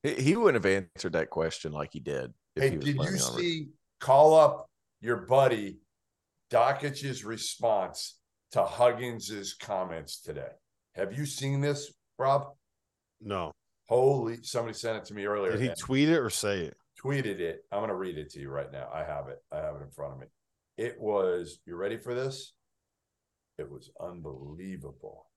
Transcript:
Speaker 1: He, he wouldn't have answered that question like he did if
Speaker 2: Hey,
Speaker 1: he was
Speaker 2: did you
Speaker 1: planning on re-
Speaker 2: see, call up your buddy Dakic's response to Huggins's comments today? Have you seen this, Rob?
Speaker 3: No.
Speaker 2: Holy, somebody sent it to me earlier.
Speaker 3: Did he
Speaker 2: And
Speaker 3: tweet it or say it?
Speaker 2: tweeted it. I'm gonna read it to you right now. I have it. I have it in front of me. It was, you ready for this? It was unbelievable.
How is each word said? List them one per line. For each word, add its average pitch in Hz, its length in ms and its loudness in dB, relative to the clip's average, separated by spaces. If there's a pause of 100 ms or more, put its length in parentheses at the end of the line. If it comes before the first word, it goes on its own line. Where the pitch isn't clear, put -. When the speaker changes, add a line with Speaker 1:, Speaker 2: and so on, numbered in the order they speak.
Speaker 1:
He, 131 200 0
he 160 140 6
wouldn't 156 260 6
have 95 240 4 (100)
answered 87 180 -4
that 80 160 2
question 80 420 -4
like 76 200 -6
he 71 80 -10
did 64 340 -6 (220)
if 78 80 2
Speaker 2:
Hey, 135 60 6
Speaker 1:
he 85 60 -2
was 135 80 -4
Speaker 2:
did 147 80 0
you 139 80 -2
Speaker 1:
planning 156 220 0
on 127 140 -2
re- 175 60 -2
Speaker 2:
see, 160 260 -4 (320)
call 151 340 8
up 151 340 8 (320)
your 113 180 0
buddy 113 600 4 (720)
Dakic's 139 760 2
response 107 960 -2 (340)
to 98 120 4
Huggins's 113 920 0
comments 90 680 -6
today? 67 300 -10 (440)
Have 98 220 -4
you 147 80 -6
seen 139 380 -4
this, 143 280 -2 (280)
Rob? 139 300 2 (720)
Speaker 3:
No. 95 320 -4 (360)
Speaker 2:
Holy, 120 540 4
somebody 113 320 -4
sent 110 240 -6
it - 80 -12
to 104 80 -16
me 101 120 -6
earlier. 104 260 0
Speaker 3:
Did 104 80 0
he 127 80 0
Speaker 2:
And - 100 -6
Speaker 3:
tweet 135 320 4
it 165 80 6
or 120 100 0
say 101 360 -2
it? - 120 -10 (280)
Speaker 2:
tweeted 127 360 -2
it. 82 300 -4
I'm 101 100 -2
gonna 107 140 -4
read 90 220 -6
it 73 140 -10
to 73 100 -16
you 69 80 -12
right 69 240 -8
now. 65 200 -10
I 76 120 -6
have 73 240 -8
it. 67 80 -14 (160)
I 76 60 -6
have 76 180 -6
it 71 60 -14
in 69 80 -16
front 69 240 -12
of 67 40 -16
me. 65 80 -18 (520)
It 117 200 -8
was, 95 680 -2
you 87 100 -12
ready 104 220 -4
for 120 160 -8
this? 131 400 -6 (1040)
It 71 120 -12
was 67 200 -18 (100)
unbelievable. 78 1300 -14 (100)